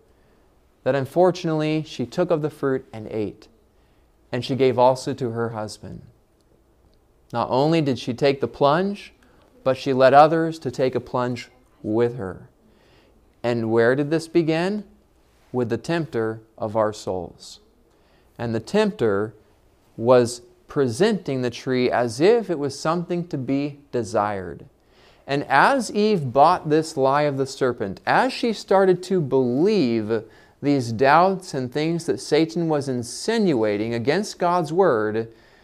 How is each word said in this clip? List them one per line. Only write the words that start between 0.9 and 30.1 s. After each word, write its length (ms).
unfortunately 880
she 220
took 240
of 120
the 80
fruit 420
and 180
ate, 380
and 100
she 120
gave 220
also 360
to 160
her 220
husband. 500
Not 180
only 300
did 200
she 140
take 280
the 80
plunge, 640
but 140
she 160
led 200
others 460
to 120
take 220
a 60
plunge 500
with 360
her. 320
And 300
where 240
did 160
this 160
begin? 560
With 160
the 80
tempter 640
of 180
our 160
souls. 720
And 160
the 60
tempter 760
was 460
presenting 760
the 80
tree 400
as 280
if 300
it 80
was 220
something 480
to 100
be 400
desired. 760
And 200
as 440
Eve 420
bought 340
this 300
lie 260
of 140
the 80
serpent, 640
as 260
she 200
started 500
to 180
believe 1000